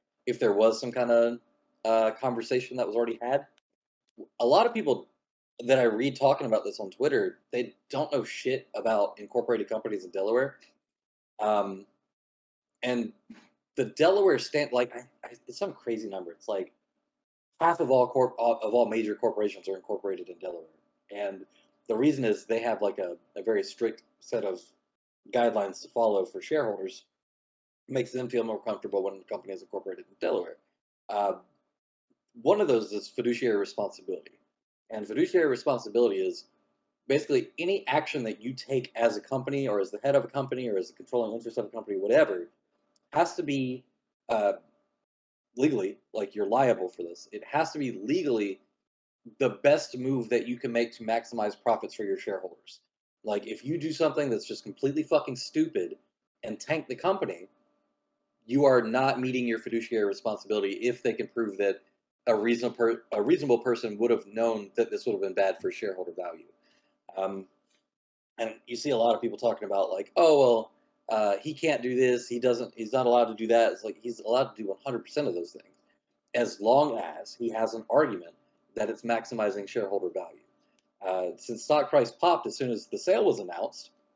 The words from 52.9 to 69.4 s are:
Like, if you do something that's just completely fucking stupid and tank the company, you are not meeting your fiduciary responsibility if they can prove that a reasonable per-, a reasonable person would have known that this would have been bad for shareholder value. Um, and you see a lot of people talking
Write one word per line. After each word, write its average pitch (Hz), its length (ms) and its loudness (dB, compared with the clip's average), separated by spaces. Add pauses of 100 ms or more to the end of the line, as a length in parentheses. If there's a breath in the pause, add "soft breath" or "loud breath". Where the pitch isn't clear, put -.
Like, 104 220 -2
if 110 180 -10
you 156 140 -4
do 156 140 -4
something 151 360 2
that's 110 180 -2
just - 180 -10
completely 139 400 -2
fucking 143 320 0
stupid 110 600 -4 (460)
and - 180 -10
tank 160 260 -4
the - 100 -8
company, - 520 -4 (960)
you 139 200 2
are 127 180 8
not 127 380 2
meeting 127 260 0
your 113 120 0
fiduciary 113 460 -2
responsibility 101 680 -2
if 123 300 -4
they 117 120 2
can 107 140 -6
prove 107 300 -4
that 98 240 0 (460)
a 113 80 6
reasonable 117 400 0
per-, 117 340 2
a 107 100 0
reasonable 131 380 2
person 113 400 -2
would 120 120 2
have 107 160 0
known 110 500 -2
that 113 140 2
this 101 160 -6
would 117 60 0
have 95 80 -2
been 92 140 -4
bad 95 260 2
for 92 120 -4
shareholder 92 400 -8
value. 85 340 -12 (720)
Um, 95 300 -4 (920)
and 110 160 -6 (140)
you 120 80 -8
see 147 140 -4
a 127 60 2
lot 117 180 6
of - 60 -2
people 104 160 -4
talking 104 300 -2